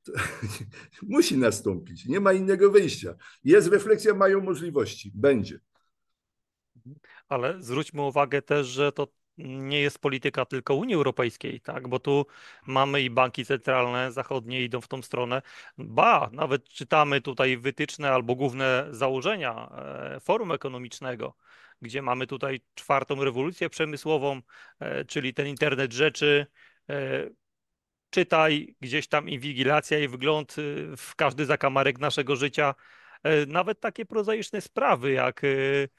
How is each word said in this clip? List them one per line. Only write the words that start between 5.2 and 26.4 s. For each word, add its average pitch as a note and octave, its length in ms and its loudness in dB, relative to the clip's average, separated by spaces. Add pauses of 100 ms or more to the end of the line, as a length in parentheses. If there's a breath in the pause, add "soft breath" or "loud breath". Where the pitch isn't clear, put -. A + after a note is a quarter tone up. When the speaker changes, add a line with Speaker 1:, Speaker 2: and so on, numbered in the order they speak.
Speaker 2:
Ale C3+ 340 -2
zwróćmy C#3+ 400 -4
uwagę C#3 400 2
też, C#3+ 260 0
że C#3 240 0
to C#3+ 160 -4 (300)
nie C3+ 440 -4
jest C#3+ 180 -2
polityka C3+ 460 -2
tylko C3+ 300 -2
Unii G#3 200 -2
Europejskiej, B2 640 -2
tak? C3 260 -10
Bo B2+ 120 -4
tu C#3+ 260 0 (420 loud breath)
mamy C3+ 340 2
i B2+ 80 0
banki B2 360 2
centralne B2+ 640 0
zachodnie B2+ 520 -6
idą A#2+ 180 -6
w - 60 -18
tą C3 140 -8
stronę. B2 400 -4 (360 loud breath)
Ba, D3 560 2
nawet C#3+ 360 -2
czytamy C#3+ 520 2
tutaj C3 360 -2
wytyczne C#3 540 -4
albo B2+ 240 2
główne C3 560 0
założenia, C3 800 -2 (460)
e, - 40 -12
Forum G3 320 -2
Ekonomicznego, B2+ 840 -8 (460 soft breath)
gdzie A#2+ 200 -8
mamy B2+ 260 -2
tutaj C3+ 340 -8 (140)
czwartą C#3 480 -2
rewolucję C#3 460 -2
przemysłową, C#3+ 720 -2 (380 loud breath)
e, C#3 260 -6
czyli C3 280 -4
ten C#3+ 140 -2
internet C3+ 460 0
rzeczy, D3 540 2 (420 soft breath)